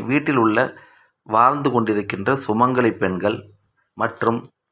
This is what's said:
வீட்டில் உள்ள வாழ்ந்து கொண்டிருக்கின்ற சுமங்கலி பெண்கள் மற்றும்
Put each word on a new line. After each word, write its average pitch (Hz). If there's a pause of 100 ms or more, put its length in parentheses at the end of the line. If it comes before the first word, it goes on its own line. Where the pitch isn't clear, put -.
வீட்டில் 139
உள்ள 110 (680)
வாழ்ந்து 135
கொண்டிருக்கின்ற 104
சுமங்கலி 123
பெண்கள் 98 (600)
மற்றும் 113 (320)